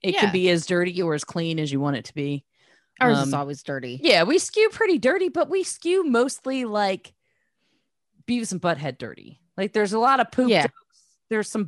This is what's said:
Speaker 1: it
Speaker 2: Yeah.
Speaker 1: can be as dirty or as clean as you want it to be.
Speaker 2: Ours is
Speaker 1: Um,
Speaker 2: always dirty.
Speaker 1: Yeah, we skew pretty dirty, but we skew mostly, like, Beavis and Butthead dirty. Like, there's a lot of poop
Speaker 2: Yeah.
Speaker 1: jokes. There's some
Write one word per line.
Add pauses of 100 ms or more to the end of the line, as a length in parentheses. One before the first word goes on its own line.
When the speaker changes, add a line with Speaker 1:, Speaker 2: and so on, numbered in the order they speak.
Speaker 1:
it
Speaker 2:
Yeah.
Speaker 1:
can
be
as
dirty
or
as
clean
as
you
want
it
to
be. (560)
Speaker 2:
Ours
is
Speaker 1:
Um,
Speaker 2:
always
dirty.
Speaker 1:
Yeah,
we
skew
pretty
dirty,
but
we
skew
mostly,
like, (1120)
Beavis
and
Butthead
dirty. (160)
Like,
there's
a
lot
of
poop
Speaker 2:
Yeah.
Speaker 1:
jokes. (560)
There's
some